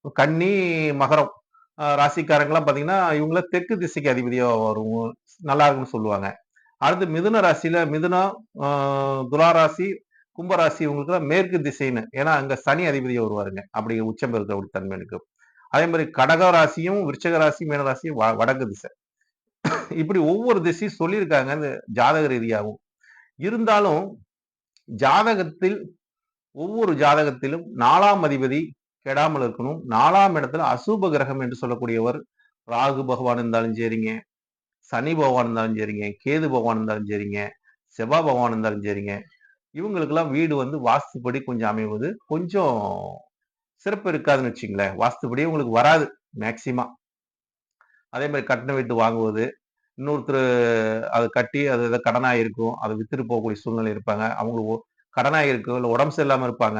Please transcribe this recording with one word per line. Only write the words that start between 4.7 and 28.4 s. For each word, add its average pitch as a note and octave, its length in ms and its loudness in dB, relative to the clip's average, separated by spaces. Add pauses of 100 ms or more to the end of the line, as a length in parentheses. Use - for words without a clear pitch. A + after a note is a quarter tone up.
நல்லா D3 240 4
இருக்கும்னு C3+ 280 2
சொல்லுவாங்க. G#2 340 -2 (540)
அடுத்து F3 280 2
மிதுன G3 320 0
ராசியில E3+ 480 2
மிதுனம், F3+ 460 0 (260)
அஹ் C#3 640 -2
துலா D3+ 240 4
ராசி, E3 360 4 (500)
கும்பராசி E3+ 460 0
இவங்களுக்குலாம் D3+ 440 -2
மேற்கு F3+ 340 2
திசைன்னு, C3+ 420 -4 (100)
ஏன்னா C#3+ 220 0
அங்க C3+ 220 -2
சனி D3 280 0
அதிபதியா B2+ 380 0
வருவாருங்க, G2+ 480 -4
அப்படி A2+ 320 -4
உச்சம் A2 300 -4
பெறுகிற G#2 240 -2
ஒரு G2 140 -8
தன்மை F#2+ 260 -8
இருக்கு. F2+ 220 -12 (540)
அதே D3 120 4
மாதிரி E3 260 0
கடக E3 400 6
ராசியும் E3+ 520 4
விருச்சக E3 340 0
ராசி, D#3 280 2
மீன D3 180 -2
ராசியும் C3+ 360 -4
வ-, A2 180 2
வடக்கு B2+ 300 0
திசை. - 240 -12 (1000)
இப்படி E3 320 0
ஒவ்வொரு G#3 380 2
திசையும் E3+ 360 -2
சொல்லியிருக்காங்க D#3+ 560 0
இந்த D3+ 160 -4 (240)
ஜாதக C#3+ 340 4
ரீதியாகவும். A2+ 520 -4 (600)
இருந்தாலும் G#3 640 2 (880)
ஜாதகத்தில் F#3 880 2 (800)
ஒவ்வொரு G3 380 -2
ஜாதகத்திலும் C#3+ 720 2 (120)
நாலாம் F3 480 6
அதிபதி C#3 360 0 (460)